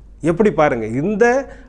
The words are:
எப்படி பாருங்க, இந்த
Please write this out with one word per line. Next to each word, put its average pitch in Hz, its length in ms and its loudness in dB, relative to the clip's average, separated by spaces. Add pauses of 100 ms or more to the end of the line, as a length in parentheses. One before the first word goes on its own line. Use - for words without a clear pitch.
(200)
எப்படி 170 300 0
பாருங்க, 143 360 0
இந்த 214 640 0 (200)